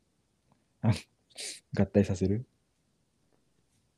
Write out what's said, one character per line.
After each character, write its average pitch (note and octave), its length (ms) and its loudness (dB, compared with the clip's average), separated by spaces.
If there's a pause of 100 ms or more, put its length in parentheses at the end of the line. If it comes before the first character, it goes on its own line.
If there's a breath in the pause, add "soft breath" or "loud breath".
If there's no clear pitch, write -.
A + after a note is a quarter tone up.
(800)
あ、 A2+ 100 2 (880 loud breath)
合 G2+ 60 2
体 G2+ 180 4
さ F#2+ 120 -4
せ F#2+ 120 -2
る？ G#2+ 180 -2 (1500)